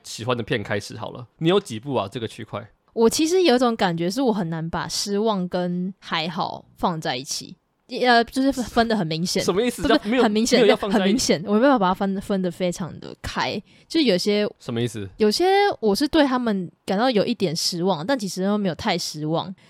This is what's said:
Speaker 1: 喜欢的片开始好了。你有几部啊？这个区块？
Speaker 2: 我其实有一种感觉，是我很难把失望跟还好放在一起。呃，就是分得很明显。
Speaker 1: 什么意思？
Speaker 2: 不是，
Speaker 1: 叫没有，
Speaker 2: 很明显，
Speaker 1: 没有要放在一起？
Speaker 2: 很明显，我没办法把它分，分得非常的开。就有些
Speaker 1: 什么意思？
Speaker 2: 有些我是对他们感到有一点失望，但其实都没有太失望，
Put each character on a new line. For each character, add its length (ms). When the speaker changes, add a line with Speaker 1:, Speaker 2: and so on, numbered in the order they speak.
Speaker 1:
喜 220
欢 120
的 60
片 200
开 160
始 200
好 140
了。 140
你 100
有 100
几 220
部 140
啊？ 160
这 100
个 80
区 160
块？ 180
Speaker 2:
我 160
其 180
实 160
有 140
一 20
种 160
感 220
觉， 140
是 100
我 100
很 200
难 180
把 180
失 320
望 300
跟 500
还 300
好 380
放 240
在 160
一 80
起。 320
呃， 360
就 180
是 100
分 340
得 80
很 120
明 180
显。 180
Speaker 1:
什 120
么 80
意 80
思？ 100
Speaker 2:
不 80
是， 100
Speaker 1:
叫 60
没 140
有， 40
Speaker 2:
很 80
明 160
显， 140
Speaker 1:
没 60
有 60
要 40
放 140
在 80
一 20
起？ 20
Speaker 2:
很 60
明 100
显， 280
我 80
没 60
办 100
法 80
把 100
它 60
分， 260
分 220
得 80
非 200
常 300
的 220
开。 360
就 100
有 180
些 300
Speaker 1:
什 120
么 60
意 80
思？ 300
Speaker 2:
有 140
些 160
我 140
是 120
对 200
他 120
们 320
感 140
到 100
有 160
一 100
点 220
失 260
望， 240
但 120
其 100
实 160
都 140
没 100
有 60
太 240
失 260
望， 300